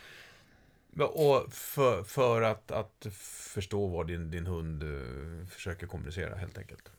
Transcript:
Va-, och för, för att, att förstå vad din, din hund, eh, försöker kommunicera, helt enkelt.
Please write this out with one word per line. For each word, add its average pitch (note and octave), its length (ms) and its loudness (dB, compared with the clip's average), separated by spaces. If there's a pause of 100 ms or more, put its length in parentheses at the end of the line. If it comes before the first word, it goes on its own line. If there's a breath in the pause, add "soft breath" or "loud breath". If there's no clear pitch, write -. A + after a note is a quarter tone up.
(920 loud breath)
Va-, D3+ 160 2
och C#3+ 460 6
för, B2 500 2
för A#2 380 4
att, A2 300 2
att - 420 -4
förstå - 760 -4
vad E2+ 200 0
din, E2+ 240 -4
din E2+ 160 -2
hund, D#2+ 360 -2
eh, D2 640 -6
försöker - 400 -8
kommunicera, E2 480 -6
helt - 220 -8
enkelt. - 420 -16